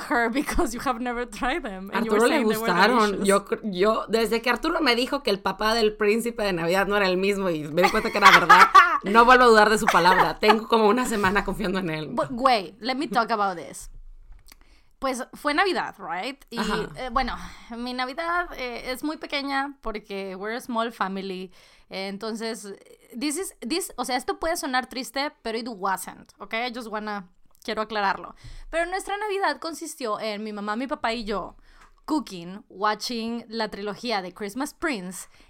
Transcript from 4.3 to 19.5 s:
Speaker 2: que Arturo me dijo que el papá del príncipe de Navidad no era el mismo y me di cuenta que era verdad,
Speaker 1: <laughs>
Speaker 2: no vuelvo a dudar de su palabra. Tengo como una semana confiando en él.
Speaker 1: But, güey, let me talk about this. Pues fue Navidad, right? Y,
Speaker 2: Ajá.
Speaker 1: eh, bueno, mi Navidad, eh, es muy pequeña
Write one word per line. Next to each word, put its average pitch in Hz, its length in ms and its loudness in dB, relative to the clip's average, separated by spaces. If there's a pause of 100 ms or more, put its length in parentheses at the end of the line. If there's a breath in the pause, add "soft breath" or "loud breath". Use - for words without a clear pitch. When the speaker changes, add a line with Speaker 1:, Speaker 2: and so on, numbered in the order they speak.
Speaker 2:
que 247 80 0
Arturo 320 320 0
me 262 140 4
dijo 262 280 -2
que 214 80 0
el 196 80 0
papá 214 340 -2
del 214 220 2
príncipe 226 480 0
de 196 100 0
Navidad 175 320 2
no 202 120 0
era 196 100 2
el 185 100 2
mismo 196 320 0
y 156 140 -4
me 151 180 0
di 196 80 6
cuenta 220 220 0
que 208 60 -4
era 196 120 8
verdad, 427 380 8 (180)
Speaker 1:
<laughs> 330 180 0
Speaker 2:
no 220 220 6
vuelvo 247 200 10
a - 20 10
dudar 214 220 8
de 214 100 4
su 220 80 -2
palabra. 180 500 4
Tengo 220 300 4
como 220 220 6
una 247 180 2
semana 202 380 0
confiando 190 340 -4
en 180 100 -4
él. 156 220 -6
Speaker 1:
But, 277 180 -4
güey, 240 520 2
let 254 160 -4
me 285 100 -4
talk 226 240 0
about 202 260 -2
this. - 320 -16 (1120)
Pues 254 240 -4 (100)
fue 294 200 -4
Navidad, 320 460 0
right? 190 500 -8
Y, 233 80 -8
Speaker 2:
Ajá. 214 400 -2
Speaker 1:
eh, 254 140 -10
bueno, 233 240 -2 (420 loud breath)
mi 247 160 -6
Navidad, 330 640 -4
eh, 247 340 -8
es 254 120 -6
muy 302 140 -4
pequeña 277 640 -6